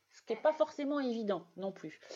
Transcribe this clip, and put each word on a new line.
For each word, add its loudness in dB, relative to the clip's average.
Ce -20
qui -6
est -2
pas 6
forcément 2
évident 0
non -2
plus. -12